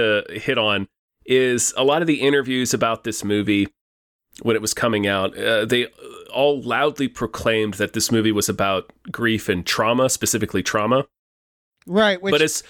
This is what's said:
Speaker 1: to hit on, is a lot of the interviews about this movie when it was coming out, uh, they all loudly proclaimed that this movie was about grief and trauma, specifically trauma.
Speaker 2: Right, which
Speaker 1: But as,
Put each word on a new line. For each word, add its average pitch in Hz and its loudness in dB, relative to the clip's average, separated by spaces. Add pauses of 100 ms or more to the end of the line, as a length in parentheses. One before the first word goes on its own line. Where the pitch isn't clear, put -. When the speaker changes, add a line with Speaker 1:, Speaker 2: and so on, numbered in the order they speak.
(280)
Speaker 1:
to 98 -10
hit 127 -2
on, 101 0 (360)
is 127 2
a 131 2
lot 147 2
of 165 0
the 147 0
interviews 131 0
about 113 -2
this 113 -6
movie 101 2 (760)
when 113 2
it 107 -4
was 107 -4
coming 107 0
out, 98 0
uh, 107 0
they 120 0 (440)
all 139 2
loudly 139 0
proclaimed 110 -2
that 101 -2
this - -4
movie 110 2
was 104 0
about 98 -2 (200)
grief 113 -2
and 90 -2
trauma, 120 2
specifically 107 -2
trauma. 113 0 (840)
Speaker 2:
Right, 196 2
which 196 -2
Speaker 1:
But 151 4
as, 156 0